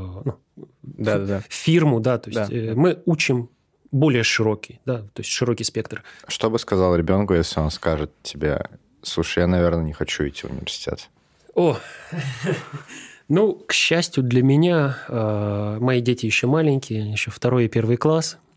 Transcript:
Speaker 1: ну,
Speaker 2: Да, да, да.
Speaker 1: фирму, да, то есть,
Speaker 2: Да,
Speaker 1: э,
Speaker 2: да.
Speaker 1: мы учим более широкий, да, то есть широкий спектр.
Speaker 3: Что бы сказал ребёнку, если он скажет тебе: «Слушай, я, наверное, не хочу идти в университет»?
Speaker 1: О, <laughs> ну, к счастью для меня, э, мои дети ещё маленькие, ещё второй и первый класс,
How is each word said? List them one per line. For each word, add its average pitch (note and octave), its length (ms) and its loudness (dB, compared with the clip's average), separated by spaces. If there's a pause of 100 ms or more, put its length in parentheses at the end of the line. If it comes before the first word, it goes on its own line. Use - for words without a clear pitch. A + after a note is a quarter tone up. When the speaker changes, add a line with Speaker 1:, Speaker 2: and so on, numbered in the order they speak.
(240)
Speaker 1:
ну, C3 100 -4 (480)
Speaker 2:
Да, G#2+ 360 -2
да, G2 80 -4
да. G2 240 -4
Speaker 1:
фирму, D#3 500 4
да, A#2+ 180 0
то G#2+ 120 -12
есть, G#2+ 180 -2
Speaker 2:
Да, A#2 80 -6
Speaker 1:
э, A2 120 -4
Speaker 2:
да. A2 120 -2
Speaker 1:
мы E3+ 240 4
учим C3 460 0 (420)
более C3 300 4
широкий, G#2+ 640 -2
да, B2+ 120 -4 (140)
то - 80 -14
есть - 100 -10
широкий A#2+ 340 -2
спектр. - 380 -8 (260)
Speaker 3:
Что - 200 -2
бы A2+ 100 0
сказал F#2 380 2
ребёнку, F#2+ 380 2
если E2 260 0
он D#2 100 0
скажет D2+ 400 -2 (120)
тебе: C#2+ 420 -4 (380)
«Слушай, - 380 -2
я, F2 80 4
наверное, E2+ 360 2
не D#2 80 -4
хочу D2+ 340 -4
идти C#2 200 -10
в C2+ 40 -10
университет»? - 600 -10 (440)
Speaker 1:
О, E3 220 2 (340)
<laughs> - 1200 -8
ну, F#3 260 4
к - 180 -8
счастью E3 500 0
для B2 200 4
меня, C#3+ 540 4 (120)
э, G#2 720 -2
мои B2 220 2
дети A#2+ 240 0
ещё - 220 0
маленькие, C3+ 640 0
ещё G#2+ 200 -4
второй B2 340 2
и A2+ 40 0
первый A2+ 280 2
класс, D#3 420 0 (180)